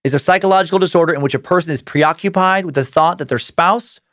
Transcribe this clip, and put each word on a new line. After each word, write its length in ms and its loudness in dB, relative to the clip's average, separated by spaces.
is 100 -2
a 60 0
psychological 580 2
disorder 360 2
in 80 -4
which 120 -2
a 60 -2
person 320 -2
is 100 -4
preoccupied 840 0
with 100 -10
the 100 0
thought 320 0
that 120 -10
their 100 -2
spouse 600 -2